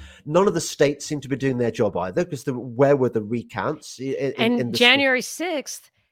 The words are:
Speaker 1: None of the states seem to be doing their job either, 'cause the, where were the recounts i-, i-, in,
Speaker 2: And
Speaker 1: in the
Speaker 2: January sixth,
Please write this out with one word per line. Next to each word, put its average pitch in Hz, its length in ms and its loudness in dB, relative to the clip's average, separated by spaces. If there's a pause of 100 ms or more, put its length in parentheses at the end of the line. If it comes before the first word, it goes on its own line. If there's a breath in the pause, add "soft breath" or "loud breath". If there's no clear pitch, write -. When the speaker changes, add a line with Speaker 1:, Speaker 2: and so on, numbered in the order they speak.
(260 loud breath)
Speaker 1:
None 180 240 4
of 170 40 2
the 165 80 -2
states - 440 0
seem 147 160 -6
to 127 80 -14
be 135 80 -2
doing 131 200 0
their 120 140 2
job 101 240 0
either, 92 300 -2
'cause 156 180 -8
the, 139 100 -4
where 131 440 2
were 123 120 2
the 113 140 -2
recounts 117 800 -6
i-, - 20 -8
i-, 135 40 -6
in, 135 300 -4
Speaker 2:
And 240 220 0
Speaker 1:
in 240 120 -4
the 233 60 -4
Speaker 2:
January 254 440 4
sixth, - 680 -8 (200)